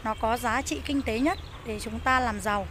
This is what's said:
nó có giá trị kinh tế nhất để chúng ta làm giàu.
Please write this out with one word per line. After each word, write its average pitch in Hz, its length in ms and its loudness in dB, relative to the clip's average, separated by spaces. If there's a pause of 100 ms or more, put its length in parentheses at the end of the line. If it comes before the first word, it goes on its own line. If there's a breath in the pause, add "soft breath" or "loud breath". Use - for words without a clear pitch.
nó 220 180 0
có 226 160 4
giá 233 240 2
trị 285 240 -4
kinh 277 160 0
tế 226 180 0
nhất 311 180 2 (280)
để 214 140 -4
chúng 226 200 -6
ta 262 200 4
làm 226 200 0
giàu. 202 320 0